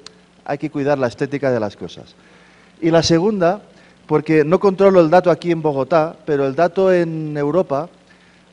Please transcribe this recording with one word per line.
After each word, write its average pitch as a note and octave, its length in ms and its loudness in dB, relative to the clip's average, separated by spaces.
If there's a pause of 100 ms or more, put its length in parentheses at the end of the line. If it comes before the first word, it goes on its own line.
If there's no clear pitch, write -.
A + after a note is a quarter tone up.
(440)
hay C#3+ 140 -6
que D3 140 -8
cuidar C#3+ 260 -2
la C3 100 -2
estética C3+ 440 -4
de B2 80 -2
las G#2 180 -6
cosas. - 380 -16 (680)
Y E3 80 -2
la E3 140 4
segunda, F3+ 580 0 (460)
porque D#3 360 2
no E3 160 2
controlo F#3+ 400 4
el D#3+ 100 4
dato F3 220 4
aquí F3 200 -2
en E3 100 -2
Bogotá, D#3 640 -2
pero C#3 200 -2
el C3+ 80 -2
dato F3 380 0
en D#3+ 460 -2
Europa, D3 500 -2 (640)